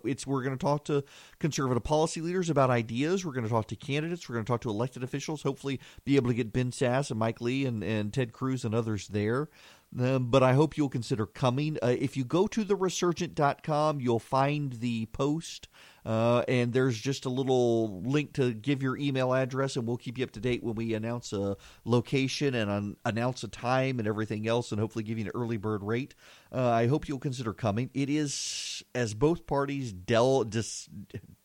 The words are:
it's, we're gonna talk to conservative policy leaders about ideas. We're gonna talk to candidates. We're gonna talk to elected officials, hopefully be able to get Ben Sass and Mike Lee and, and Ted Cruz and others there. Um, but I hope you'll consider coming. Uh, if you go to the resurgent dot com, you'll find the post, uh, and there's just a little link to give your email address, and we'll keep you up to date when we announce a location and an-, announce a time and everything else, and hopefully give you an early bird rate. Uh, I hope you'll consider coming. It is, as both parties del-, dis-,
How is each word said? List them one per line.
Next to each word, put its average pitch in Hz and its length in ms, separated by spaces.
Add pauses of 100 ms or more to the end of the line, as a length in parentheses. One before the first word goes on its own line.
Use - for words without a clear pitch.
it's, 131 220
we're 135 160
gonna 135 140
talk 147 280
to 143 180 (360)
conservative 131 440
policy 156 380
leaders 170 300
about 135 180
ideas. 127 560
We're 139 80
gonna 117 160
talk 113 200
to 117 60
candidates. 156 540
We're 120 60
gonna 110 100
talk 120 160
to 127 80
elected 120 320
officials, 139 400
hopefully 139 380 (260)
be 139 120
able 120 100
to 123 80
get 113 180
Ben 123 180
Sass 131 380
and 113 100
Mike 113 220
Lee 131 240
and, 113 180
and 104 300
Ted 123 180
Cruz 131 320
and 110 120
others 110 320
there. 110 420 (500)
Um, 127 300
but 127 140
I 127 100
hope 147 240
you'll 147 100
consider 113 380
coming. 143 560
Uh, 123 180
if 135 160
you 143 80
go 165 220
to 214 180
the 196 120
resurgent 175 580
dot 143 300
com, 151 360
you'll 120 200
find 139 540
the 113 340
post, - 600 (380)
uh, 117 420
and 123 240
there's 131 240
just 131 300
a 135 40
little 120 760
link 139 300
to 123 200
give 131 300
your 131 140
email 131 360
address, 131 420
and 117 120
we'll 120 100
keep 123 220
you 131 40
up - 100
to 110 60
date 123 220
when 113 140
we 113 180
announce 113 400
a 98 240 (280)
location 131 680
and 110 160
an-, 101 340
announce 117 400
a 117 40
time 131 500
and 104 100
everything 107 400
else, 120 240
and 104 80
hopefully 110 240
give 110 140
you 107 80
an 92 80
early 117 240
bird 104 240
rate. 117 320 (400)
Uh, 127 160
I 117 160
hope 151 220
you'll 143 100
consider 123 360
coming. 117 420
It 139 160
is, - 720 (100)
as 113 220
both 156 320
parties 139 440
del-, 117 520
dis-, 110 440 (580)